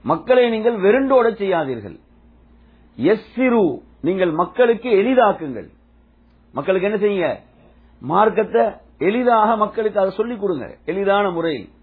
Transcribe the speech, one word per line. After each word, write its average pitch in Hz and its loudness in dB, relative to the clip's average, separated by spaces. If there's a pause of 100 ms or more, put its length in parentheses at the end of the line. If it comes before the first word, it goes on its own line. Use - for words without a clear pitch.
மக்களை 196 2
நீங்கள் 226 -2
வெருண்டோட 247 4
செய்யாதீர்கள். 139 -4 (1000)
"யஸ்ஸிரு." 220 0 (360)
நீங்கள் 180 0
மக்களுக்கு 233 0
எளிதாக்குங்கள். 196 2 (880)
மக்களுக்கு 190 -2
என்ன 208 -2
செய்யுங்க? 196 0 (760)
மார்க்கத்தை 208 0 (340)
எளிதாக 220 2
மக்களுக்கு 208 -2
அதை 190 0
சொல்லிக் 220 -6
கொடுங்க, 175 -4 (200)
எளிதான 196 0
முறையில். 165 -4 (140)